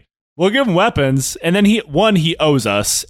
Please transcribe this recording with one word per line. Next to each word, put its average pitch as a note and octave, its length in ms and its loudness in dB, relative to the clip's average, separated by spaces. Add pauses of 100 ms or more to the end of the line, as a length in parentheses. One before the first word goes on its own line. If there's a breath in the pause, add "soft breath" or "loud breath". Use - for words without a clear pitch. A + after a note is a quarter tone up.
(360)
We'll F3+ 140 0
give C4 160 0
him F#3+ 80 0
weapons." C#3 640 0
And E3+ 180 -2
then G3+ 100 2
he, G#3 140 2
one, G3 380 0
he E3 220 0
owes D3 280 0
us. G2+ 440 -2